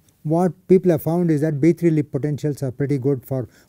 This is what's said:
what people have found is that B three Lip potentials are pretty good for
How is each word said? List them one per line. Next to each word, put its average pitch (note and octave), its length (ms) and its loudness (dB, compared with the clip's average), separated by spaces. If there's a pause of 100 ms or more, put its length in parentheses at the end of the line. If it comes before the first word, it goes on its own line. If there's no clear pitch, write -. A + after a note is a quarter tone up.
(240)
what E3+ 300 0 (140)
people F3+ 220 4
have D#3 120 2
found E3+ 280 0
is D3 120 0
that D3+ 180 -2
B E3 140 4
three E3+ 160 0
Lip D3+ 200 0
potentials C#3+ 540 -4
are C3 80 -4
pretty C#3+ 260 -2
good C3 280 -2
for C3 240 -6 (200)